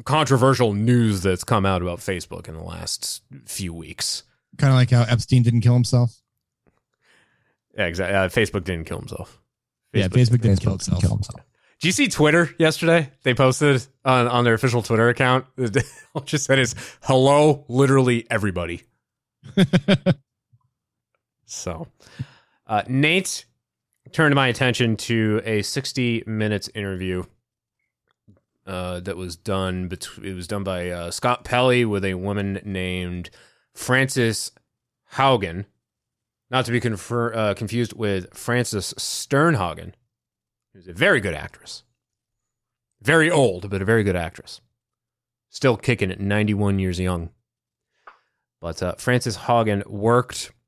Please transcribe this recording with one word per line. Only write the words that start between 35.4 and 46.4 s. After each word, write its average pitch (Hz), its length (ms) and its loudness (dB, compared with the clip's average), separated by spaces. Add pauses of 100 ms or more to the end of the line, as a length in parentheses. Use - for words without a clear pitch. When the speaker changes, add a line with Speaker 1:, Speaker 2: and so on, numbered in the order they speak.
Speaker 1:
not 127 160 0
to 117 60 -4
be 120 80 0
confer-, 117 540 -4
uh, 110 200 -2
confused 113 400 -4
with 101 400 -6
Frances 120 600 -4
Sternhagen, 95 1000 -2 (800)
who's 92 140 -20
a 90 60 -16
very 147 260 2
good 95 160 -4
actress. - 480 -16 (1160)
Very 156 280 4
old, 104 400 2
but 95 120 -2
a 95 40 -2
very 110 180 4
good 98 120 2
actress. - 460 -8 (880)
Still 123 280 0
kicking 104 340 0
at 92 80 -10
ninety-one 101 600 0